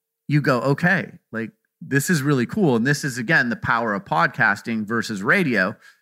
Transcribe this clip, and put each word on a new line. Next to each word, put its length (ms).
you 120
go, 200
"Okay, 580
like, 180
this 280
is 140
really 240
cool." 300
And 100
this 160
is, 160
again, 300
the 80
power 380
of 100
podcasting 800
versus 340
radio. 540